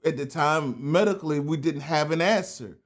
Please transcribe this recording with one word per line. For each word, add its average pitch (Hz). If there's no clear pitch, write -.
at 156
the 143
time, 147
medically, 160
we 151
didn't 143
have 151
an 165
answer 175